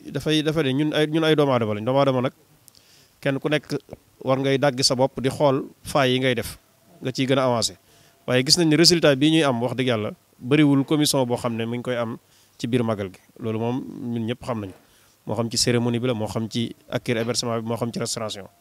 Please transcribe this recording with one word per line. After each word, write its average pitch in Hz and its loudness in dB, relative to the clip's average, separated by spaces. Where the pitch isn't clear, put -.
dafay, 151 -2
dafa 156 0
ne 131 0
ñun 151 0
ay, 151 2
ñun 160 0
ay 156 4
doomu 147 4
aadama 113 0
lañ. 107 -6
Doomu 131 2
aadama 135 2
nag, 127 -2
kenn 135 -2
ku 151 -2
nekk 147 -2
war 127 2
ngay 135 2
dagg 135 0
sa 135 2
bopp 131 0
di 127 0
xool 139 2
faay 131 2
yi 127 2
ngay 131 2
def, 110 -6
nga 131 -4
ciy 131 -2
gën 131 2
a 131 2
avancé. 117 0
Waaye 127 2
gis 151 2
nañ 170 4
ne 151 4
résultat 160 6
bii 147 2
ñuy 160 4
am, 123 0
wax 123 -2
dëgg 127 -2
yàlla, 107 -2
bariwul 139 4
commission 147 2
boo 120 0
xam 117 -4
ne 113 -4
mi 120 -4
ngi 123 -8
koy 120 -4
am 117 -4
ci - -4
biir 120 2
magal 104 -2
gi. 92 -20
Loolu 110 -4
moom 120 -2
ñun 117 -4
ñëpp 120 -6
xam 117 -6
nañ 101 -8
ko. - -20
Moo 110 -4
xam 117 -2
ci 120 -6
cérémonie 120 0
bi 123 -2
la, 127 0
moo 107 -4
xam 110 -4
ci 113 -4
accueil 120 -4
hébergement 117 -2
bi, 110 -8
moo 117 -2
xam 117 -4
ci 104 -6
restauration. 107 -8